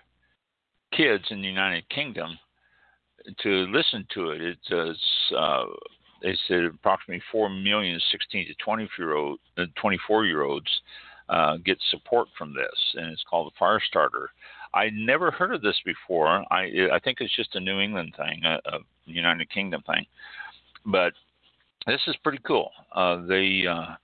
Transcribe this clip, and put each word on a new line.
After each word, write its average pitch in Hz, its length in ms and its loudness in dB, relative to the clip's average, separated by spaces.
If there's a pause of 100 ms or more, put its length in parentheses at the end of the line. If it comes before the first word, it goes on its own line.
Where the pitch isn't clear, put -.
(960)
kids 117 340 4
in 101 120 -8
the 95 60 -4
United 95 420 0
Kingdom 85 480 -6 (1040)
to 107 60 0 (180)
listen 110 460 0
to 85 180 -4
it. 78 100 -6
It 87 160 -6 (100)
says, 82 300 -2 (400)
uh, 71 280 4 (580)
they 92 120 0 (120)
said 87 160 4
approximately 90 580 0 (100)
four 107 180 2
million 95 500 0 (120)
sixteen 85 360 -4
to 82 80 -12
twenty-four 104 500 -4
year 78 100 0
old, 73 240 -2 (180)
uh, 90 80 0 (140)
twenty-four 107 460 2
year 78 160 0
olds, 71 260 -2 (640)
uh, 80 280 2
get 90 200 0 (140)
support - 360 0 (100)
from 73 180 -10
this, - 400 -4
and 80 160 -8
it's 78 180 -10
called 82 320 -2
Firestarter. 90 680 2 (460)
I 107 180 2
never 127 380 2
heard 185 240 -2
of 160 80 -4
this 101 240 2
before. 85 680 2
I, 92 400 2
I 87 120 4
think 131 180 -2
it's 113 140 -2
just - 200 -4
a 95 40 -2
New 95 200 -2
England 98 380 -2
thing, 78 280 -4
a, 80 100 2 (100)
a - 140 -4 (260)
United 85 460 0
Kingdom 90 340 -4
thing, 80 200 0 (800)
but 92 280 2 (720)
this 131 220 0
is 156 160 -2
pretty 139 220 0
cool. 123 260 2 (220)
Uh, 90 240 4 (100)
they, 95 400 4
uh, 85 360 -2